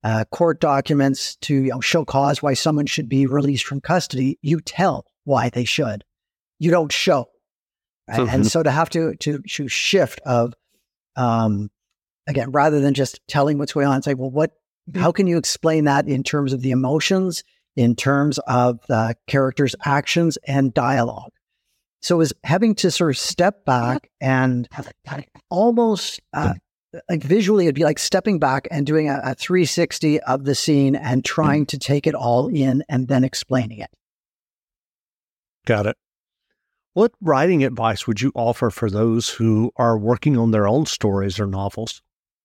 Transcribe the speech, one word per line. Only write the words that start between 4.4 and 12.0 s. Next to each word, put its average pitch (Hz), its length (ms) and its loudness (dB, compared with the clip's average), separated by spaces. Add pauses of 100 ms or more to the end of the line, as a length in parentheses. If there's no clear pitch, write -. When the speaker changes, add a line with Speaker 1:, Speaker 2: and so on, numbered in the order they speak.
Speaker 1:
you 156 180 0
tell - 460 -2 (180)
why 123 260 0
they 123 140 -4
should. 110 400 -4 (540)
You 160 120 2
don't 165 220 2
show. 143 360 0 (800)
Right? 120 120 -2
Speaker 2:
Mm-hmm. 120 140 0
Speaker 1:
And 135 120 2
so 165 160 0
to 151 80 2
have 156 200 0
to, 165 260 -2
to, 147 240 -4
to - 280 -8
shift - 560 0
of, 120 300 0 (640)
um, 113 540 0 (560)